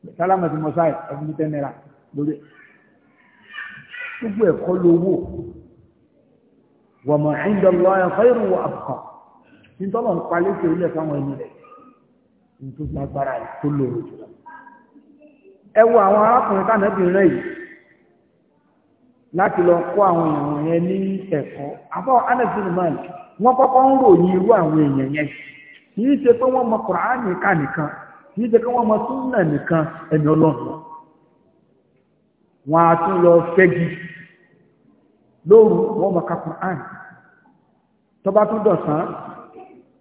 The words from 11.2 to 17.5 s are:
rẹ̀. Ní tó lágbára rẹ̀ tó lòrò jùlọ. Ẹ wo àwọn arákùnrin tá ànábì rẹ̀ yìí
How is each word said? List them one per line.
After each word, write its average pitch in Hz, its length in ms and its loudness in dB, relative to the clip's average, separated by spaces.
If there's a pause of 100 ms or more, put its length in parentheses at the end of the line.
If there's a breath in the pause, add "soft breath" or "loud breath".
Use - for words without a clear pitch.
rẹ̀. - 180 -14 (1080)
Ní 135 100 -14
tó 151 200 -14
lágbára 139 420 -6
rẹ̀ - 220 -10
tó 151 140 -6
lòrò 135 300 -2
jùlọ. - 280 -14 (1500)
Ẹ 220 80 6
wo 233 160 6
àwọn 202 240 4
arákùnrin 214 440 2
tá 226 80 2
ànábì 196 300 0
rẹ̀ 185 200 2
yìí 135 160 2 (1900)